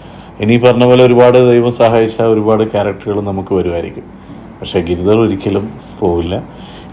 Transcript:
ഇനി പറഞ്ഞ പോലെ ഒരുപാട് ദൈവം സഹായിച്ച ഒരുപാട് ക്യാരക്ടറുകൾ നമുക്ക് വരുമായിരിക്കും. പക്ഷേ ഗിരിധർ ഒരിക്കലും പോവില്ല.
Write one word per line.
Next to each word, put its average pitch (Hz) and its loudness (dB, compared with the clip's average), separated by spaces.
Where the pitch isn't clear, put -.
ഇനി 110 0
പറഞ്ഞ 120 2
പോലെ 123 4
ഒരുപാട് 123 4
ദൈവം 120 2
സഹായിച്ച 113 0
ഒരുപാട് 110 2
ക്യാരക്ടറുകൾ 101 -4
നമുക്ക് 98 -6
വരുമായിരിക്കും. 85 -6
പക്ഷേ - -4
ഗിരിധർ 90 -2
ഒരിക്കലും 101 -2
പോവില്ല. 87 -4